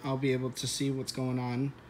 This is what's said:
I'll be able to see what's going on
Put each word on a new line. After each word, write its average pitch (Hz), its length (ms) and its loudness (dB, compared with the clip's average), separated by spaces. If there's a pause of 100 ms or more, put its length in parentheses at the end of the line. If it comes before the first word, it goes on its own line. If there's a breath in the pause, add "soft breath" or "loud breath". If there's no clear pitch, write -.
I'll 135 140 0
be 135 160 4
able 127 180 0
to - 160 -4
see 139 240 0
what's 131 220 -2
going 127 260 0
on 127 340 0 (180 loud breath)